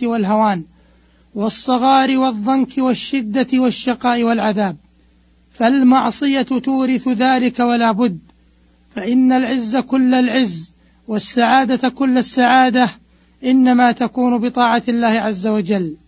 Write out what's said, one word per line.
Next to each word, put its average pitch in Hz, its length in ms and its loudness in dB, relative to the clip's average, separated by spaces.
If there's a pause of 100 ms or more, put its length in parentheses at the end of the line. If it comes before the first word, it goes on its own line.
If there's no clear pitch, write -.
والهوان 214 640 0 (680)
والصغار 262 840 0
والضنك 254 500 -2 (100)
والشدة 254 760 -2
والشقاء 247 680 -2
والعذاب، 214 540 0 (760)
فالمعصية 262 880 2
تورث 262 680 -2
ذلك 254 520 0
ولا 233 320 2
بد، 196 260 -2 (760)
فإن 247 380 2
العز 247 440 -2
كل 254 380 2
العز 233 600 -2 (340)
والسعادة 240 800 0
كل 254 300 0
السعادة 247 680 2 (560)
إنما 254 480 4
تكون 247 460 -2
بطاعة 240 500 0
الله 233 200 0
عز 214 380 -2
وجل. 196 500 -2 (100)